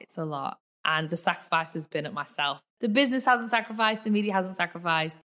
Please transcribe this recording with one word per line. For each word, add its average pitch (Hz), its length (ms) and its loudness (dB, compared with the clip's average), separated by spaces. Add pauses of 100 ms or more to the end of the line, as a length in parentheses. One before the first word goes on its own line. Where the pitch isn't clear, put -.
It's - 180 -14
a 165 60 -4
lot. 143 340 -6 (260)
And 156 240 2
the 165 80 -4
sacrifice 165 580 0
has 156 120 -6
been 147 200 -4
at 139 60 -8
myself. 143 480 -4 (200)
The 233 80 0
business 262 360 4
hasn't 233 260 4
sacrificed, 220 520 0
the 214 80 -2
media 208 220 2
hasn't 185 240 0
sacrificed. 165 680 0